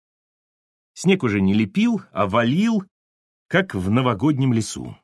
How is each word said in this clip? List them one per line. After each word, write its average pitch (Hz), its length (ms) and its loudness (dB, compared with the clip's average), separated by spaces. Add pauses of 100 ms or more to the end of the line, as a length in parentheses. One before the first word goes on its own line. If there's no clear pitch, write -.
(920)
Снег 190 300 0
уже 104 180 0
не 95 120 2
лепил, 196 480 0 (100)
а 101 160 -2
валил, 160 560 0 (640)
как 185 280 -2
в 92 140 -2
новогоднем 127 640 0
лесу. 104 500 -6